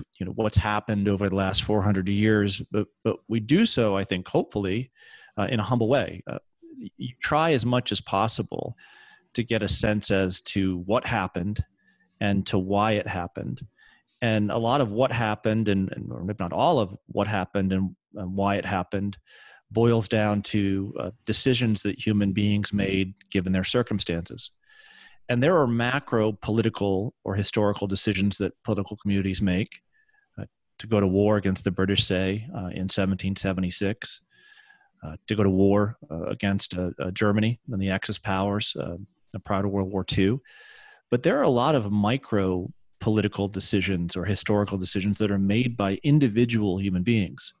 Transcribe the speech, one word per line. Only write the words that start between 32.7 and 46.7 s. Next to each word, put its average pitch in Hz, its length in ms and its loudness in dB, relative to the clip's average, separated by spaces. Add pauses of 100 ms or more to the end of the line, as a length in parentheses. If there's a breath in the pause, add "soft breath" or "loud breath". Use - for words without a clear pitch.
in 92 160 -4
seventeen 95 480 0
seventy-six, 95 840 -2 (840 soft breath)
uh, 78 100 -12 (120)
to 110 80 0
go 104 80 2
to 98 60 6
war, 98 480 4 (140)
uh, 82 120 -8
against, 98 540 -2
uh, 90 120 -2 (100)
uh, 90 120 -4
Germany 107 480 2 (120)
and 98 100 -4
the 98 100 0
Axis 95 260 -2
powers, 101 600 -2
uh, 87 200 -8 (480)
prior 98 160 -2
to 101 80 -2
World 95 220 -2
War 98 120 -2
Two. 101 380 2 (720 loud breath)
But 120 120 0
there 208 140 4
are 285 60 2
a 196 60 4
lot 131 260 4
of 104 160 0
micro 104 800 0 (300)
political 104 480 0
decisions 95 720 -2
or 87 80 -4
historical 101 520 0
decisions 95 420 -2
that 107 120 0
are 98 80 0
made 113 380 0
by 98 260 0
individual 117 800 2